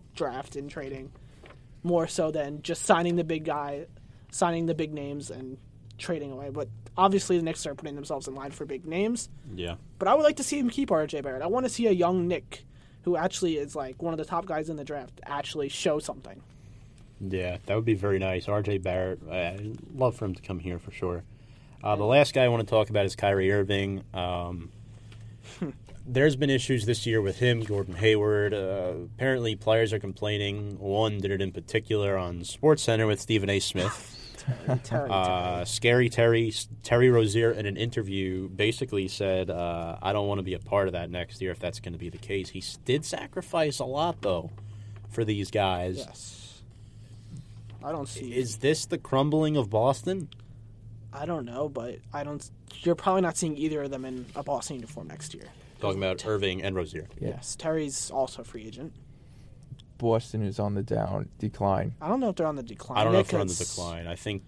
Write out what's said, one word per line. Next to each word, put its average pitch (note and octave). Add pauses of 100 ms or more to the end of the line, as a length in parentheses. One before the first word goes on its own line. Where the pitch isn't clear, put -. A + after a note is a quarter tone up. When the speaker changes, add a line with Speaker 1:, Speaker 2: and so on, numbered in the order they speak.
(160)
Speaker 1:
draft C3+
and C#3+
trading C3+ (720)
more E3+
so D#3
than D3
just -
signing E3+
the F3
big D#3+
guy, C#3+ (440)
signing E3+
the E3
big D#3
names, C#3+
and C3 (400)
trading C#3+
away. C#3
But D3 (300)
obviously F#3+
the E3+
Knicks D#3+
are D3
putting C#3+
themselves C#3
in C3+
line C#3
for D3
big C3+
names. G3+ (260)
Speaker 2:
Yeah. F2 (220)
Speaker 1:
But F#3
I B3
would D#4
like D4
to C#4+
see D4
him B3
keep C#4
R D#3
J D3
Barrett. C3+
I D#3+
wanna B3
see A#3
a G#3
young F3
Knick - (380)
who F3
actually E3+
is, C#3+
like, C3
one E3
of D#3+
the D#3
top E3+
guys D#3
in D#3+
the D3
draft C3+
actually C#3+
show D3+
something. - (800)
Speaker 2:
Yeah, F#2
that G2
would A2+
be A2+
very G2
nice. F#2+
R G#2
J G2+
Barrett, F#2
I'd F#2 (180)
love B2+
for A2
him F#2+
to -
come F#2
here F2
for -
sure. F2 (580)
Uh, G#2
the G2+
Speaker 1:
Yeah. G#2+
Speaker 2:
last C3+
guy C3+
I B2
wanna A2+
talk G#2+
about G#2
is F#2
Kyrie G2
Irving. G2 (100)
Um, F2 (920)
Speaker 1:
<laughs> D3+ (320)
Speaker 2:
there's C3+
been C#3
issues B2+
this A#2
year A2
with G2
him, A#2+
Gordon G2+
Hayward. G#2
Uh, F#2+ (220)
apparently A#2+
players A2
are G#2+
complaining. G2+
One G#2
did G2
it G2
in F#2+
particular G2+
on F2
SportsCenter A#2
with G#2
Stephen G2+
A. G2
Smith. - (240)
Speaker 1:
<laughs> - (200)
Terry, B2+
Terry, C#3
Speaker 2:
Uh, F2+
Speaker 1:
Terry. F2
Speaker 2:
Scary A#2+
Terry, A#2 (280)
Terry B2
Rozier A2+
in G#2
an G2
interview G2
basically G2+
said, F#2+
uh, E2+
"I G2
don't G#2
wanna G2
be F#2
a E2
part G2+
of F2+
that F2
next F2
year F#2
if E2+
that's F2
gonna E2+
be E2+
the -
case." F#2+
He -
s-, -
did D3
sacrifice -
a B2+
lot, D3
though, F#2 (600)
for -
these G#2
guys. F#2
Speaker 1:
Yes. - (1200)
I C#3+
don't D3
see B2
Speaker 2:
Is A#2
this C#3+
the -
crumbling D3+
of A#2
Boston? C3+ (840)
Speaker 1:
I C#3+
don't D#3+
know, B2+
but A#2+ (160)
I C#3+
don't D3
s-, - (320)
you're E3+
probably F#3+
not E3+
seeing D#3
either D3+
of C#3
them C3
in B2+ (100)
a C#3+
Boston C#3+
uniform G#2
next -
year. - (340)
Speaker 2:
Talking G2
about F#2
Irving G2
and F#2+
Rozier. D#2+ (140)
Speaker 3:
Yeah. -
Speaker 1:
Yes, -
Terry's D#3
also C3
a A2+
free A2
agent. A#2 (1080)
Speaker 3:
Boston A2+
is G2+
on G2+
the G2+
down G2+
decline. G2+
Speaker 1:
I D3+
don't A#3
know B3
if F#3
they're E3
on D3+
the C3+
decline, A#2
Speaker 2:
I G#2+
don't A2+
know F#3
if -
Speaker 1:
Nick, -
Speaker 2:
they're -
on G2+
the F2+
Speaker 1:
it's -
Speaker 2:
decline. E2+
I E2+
think G2+